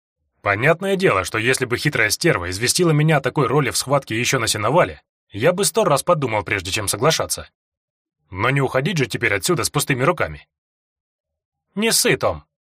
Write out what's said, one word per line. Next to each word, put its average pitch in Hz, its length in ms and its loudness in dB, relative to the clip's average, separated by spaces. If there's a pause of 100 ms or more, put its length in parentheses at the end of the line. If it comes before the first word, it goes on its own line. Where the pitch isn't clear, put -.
(420)
Понятное 156 540 2
дело, 139 280 2
что - 140 -6
если 123 280 0
бы 120 120 -2
хитрая 120 320 0
стерва 104 400 0
известила 123 420 0
меня 151 260 4
о 135 40 -2
такой 127 260 0
роли 131 240 2
в - 60 -4
схватке 127 420 -2
еще 123 200 0
на 113 80 -2
сеновале, 107 540 0 (280)
я 135 240 0
бы 196 100 -2
сто 214 220 2
раз 147 180 2
подумал, 127 400 0
прежде 95 280 -4
чем 101 160 -4
соглашаться. 107 600 -2 (800)
Но 101 200 -2
не 139 120 0
уходить 135 360 0
же 135 80 2
теперь 107 280 -2
отсюда 113 300 0
с - 60 -4
пустыми 131 340 -2
руками. 101 440 -2 (1300)
Не 220 160 0
ссы, 196 260 2
Том, 90 260 -2 (200)